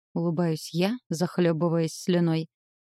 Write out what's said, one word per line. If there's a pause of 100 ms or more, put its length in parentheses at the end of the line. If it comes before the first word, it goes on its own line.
(140)
улыбаюсь
я, (100)
захлёбываясь
слюной. (400)